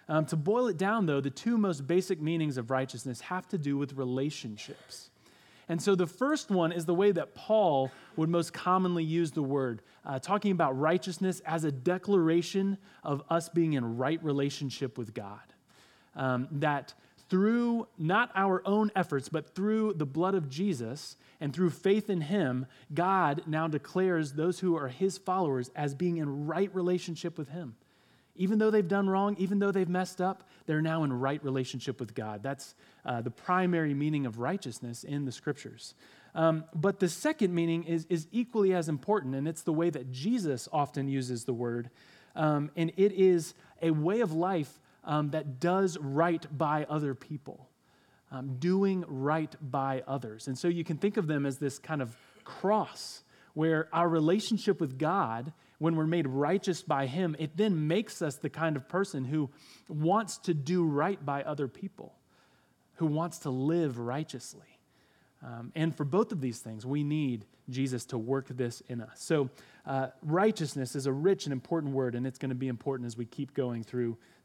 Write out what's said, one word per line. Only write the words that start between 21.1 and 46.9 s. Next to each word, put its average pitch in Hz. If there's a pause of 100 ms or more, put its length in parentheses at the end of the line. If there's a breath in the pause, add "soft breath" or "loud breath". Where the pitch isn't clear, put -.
and 143
through 165
faith 202
in 180
him, 143 (260 loud breath)
God 170
now 156
declares 160
those 165
who 175
are 143
his 185
followers 151
as 147
being 175
in 147
right 175
relationship 175
with 139
him. 143 (600 soft breath)
Even 190
though 214
they've 214
done 196
wrong, 196
even 190
though 202
they've 185
messed 185
up, - (200 loud breath)
they're 156
now 160
in 139
right 135
relationship 131
with 107
God. 107
That's, 135 (280 soft breath)
uh, 123
the 117
primary 175
meaning 147
of 110
righteousness 123
in 143
the 127
scriptures. - (400 loud breath)
Um, 160 (100)
but 196
the 180
second 190
meaning 170
is, 165
is 160
equally 208
as 165
important, 151
and 139
it's 165
the 165
way 165
that 131
Jesus 151
often 143
uses 127
the 131
word. 120 (460 loud breath)
Um, 151
and 165
it 196
is 185 (260 loud breath)
a 165
way 160
of 175
life, 170 (240 soft breath)
um, 151
that 143
does 180
right 156 (100)
by 151
other 147